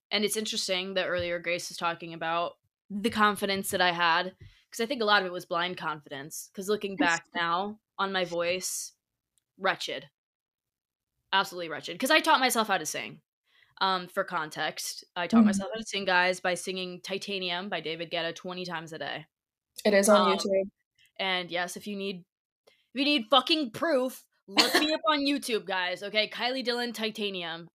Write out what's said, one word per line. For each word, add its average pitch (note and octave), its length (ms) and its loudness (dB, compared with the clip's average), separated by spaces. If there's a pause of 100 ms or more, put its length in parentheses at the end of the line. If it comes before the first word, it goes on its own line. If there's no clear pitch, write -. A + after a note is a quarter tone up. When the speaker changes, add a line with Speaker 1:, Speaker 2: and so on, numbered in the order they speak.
(100)
Speaker 1:
and G#3 140 0
it's G3+ 120 -2
interesting G3 580 -2
that F3+ 140 2
earlier F3 320 -2
Grace E3+ 280 -4
was - 80 -12
talking E3+ 380 -4
about E3 380 -2 (380)
the G3+ 200 -2
confidence G3 600 2
that F#3+ 100 0
I F3+ 100 6
had, F3 460 2 (340)
'cause - 100 -6
I A#3 60 2
think A#3+ 160 -2
a G#3+ 40 2
lot G#3 160 6
of F#3 40 -2
it F3+ 60 -6
was F3+ 140 -8
blind F3 320 -2
confidence, D3+ 760 -8
'cause F#3+ 140 -6
looking G3+ 280 -2
back E3+ 340 2
Speaker 2:
<laughs> - 40 -16
Speaker 1:
now F3 460 -2 (180)
on G3 140 0
my F#3 120 0
voice, E3+ 680 -2 (680)
wretched. E3+ 500 -2 (1200)
Absolutely F3+ 360 -2
wretched. D#3 300 -10
'Cause B3+ 120 -2
I D#4 100 6
taught D#4 200 4
myself A#3+ 280 2
how F#3+ 100 2
to D#3+ 80 -6
sing. C3 340 -8 (600)
Um, F#3 260 0
for F#3+ 160 -2
context, D#3+ 840 -6 (120)
I F3 100 -2
taught A3+ 120 6
Speaker 2:
Mm-hmm. A3+ 80 10
Speaker 1:
myself G3 280 0
how A3+ 60 -6
to A3 60 -10
sing, G3 180 -6
guys, F3+ 360 4
by F3+ 140 0
singing F3+ 460 -6
Titanium F#3+ 680 -6
by F#3 120 -4
David D#3+ 300 -6
Guetta E3+ 240 -4
twenty F3+ 300 -10
times E3 280 -8
a D#3+ 60 -10
day. C#3 280 -8 (580)
Speaker 2:
It G#3+ 100 6
is G3+ 140 6
on G3+ 220 8
Speaker 1:
Um, F#3+ 80 2
Speaker 2:
YouTube. G3 320 0 (460)
Speaker 1:
and F3+ 340 -2
yes, F3 260 -4
if G3 120 -12
you G3+ 80 -6
need, F#3+ 280 -6 (440)
if - 260 -20
you C4 100 0
need C#4+ 260 2
fucking C4+ 420 4
proof, C4 520 0 (220)
look G#3+ 300 4
me D#4 160 2
Speaker 2:
<laughs> - 20 2
Speaker 1:
up D#4 140 -2
on D4+ 120 4
YouTube, C4 440 0
guys, F3+ 400 -2
okay? G3+ 240 0
Kylie B3 340 -2
Dillon, A#3+ 300 -2
Titanium. G3 840 -6